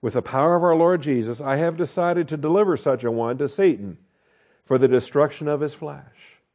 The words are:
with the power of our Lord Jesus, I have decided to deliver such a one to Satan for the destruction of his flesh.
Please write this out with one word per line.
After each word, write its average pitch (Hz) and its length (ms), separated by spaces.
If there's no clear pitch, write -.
with 117 140
the 123 80
power 156 340
of 170 80
our 170 100
Lord 170 280
Jesus, 120 360
I 139 180
have 165 200
decided 175 520
to 156 100
deliver 170 380
such 123 280
a 117 60
one 117 280
to 135 100
Satan 101 500
for 131 140
the 131 100
destruction 143 600
of 147 120
his 147 140
flesh. 139 640